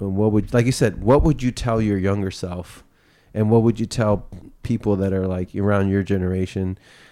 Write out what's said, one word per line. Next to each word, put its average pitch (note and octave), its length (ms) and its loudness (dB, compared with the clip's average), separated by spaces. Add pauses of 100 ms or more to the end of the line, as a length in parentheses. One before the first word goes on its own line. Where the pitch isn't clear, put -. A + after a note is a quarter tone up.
and G2 160 -4
what G#2+ 160 2
would, G#2 200 0
like A#2+ 140 2
you C3 60 2
said, G2 300 0
what B2+ 200 4
would C3+ 200 2
you B2 80 0
tell A2+ 300 -2
your G#2 160 2
younger G2 340 -2
self? F2+ 540 -12 (480)
And G#2+ 180 0
what A2+ 120 6
would A2+ 180 2
you A2+ 60 -2
tell G#2 400 0 (360)
people G#2+ 340 0
that F#2+ 180 0
are, F#2+ 120 0
like, F#2 280 -4
around G2 340 0
your G2 140 2
generation F#2 720 -2 (360)